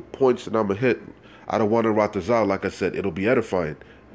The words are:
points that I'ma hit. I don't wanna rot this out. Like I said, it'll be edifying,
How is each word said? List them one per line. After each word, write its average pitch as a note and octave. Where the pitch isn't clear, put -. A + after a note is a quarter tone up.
points B2+
that G#2+
I'ma G#2
hit. A#2
I G2+
don't A2
wanna A2+
rot G#2
this F#2
out. A2+
Like G2
I F#2+
said, F2+
it'll F#2+
be F#2+
edifying, F#2